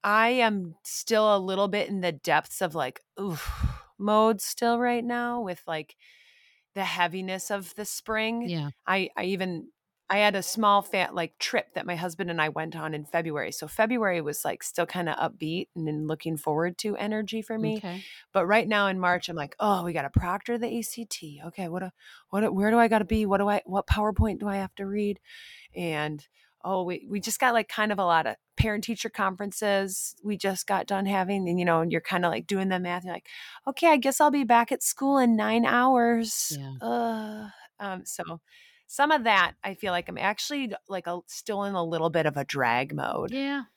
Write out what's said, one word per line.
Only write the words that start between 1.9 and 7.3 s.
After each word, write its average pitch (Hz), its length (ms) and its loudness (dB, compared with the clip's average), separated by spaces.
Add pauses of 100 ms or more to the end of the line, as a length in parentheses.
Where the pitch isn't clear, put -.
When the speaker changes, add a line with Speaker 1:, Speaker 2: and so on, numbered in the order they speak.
Speaker 1:
the 175 120 0
depths 151 480 0
of, 165 140 -2
like, 135 260 -4 (200)
oof 185 300 -6 (480)
mode 214 420 4
still 233 380 0
right 240 260 0
now 240 360 -4
with, 185 260 -6
like, 156 300 -8 (800)
the 196 100 -4
heaviness 185 680 -2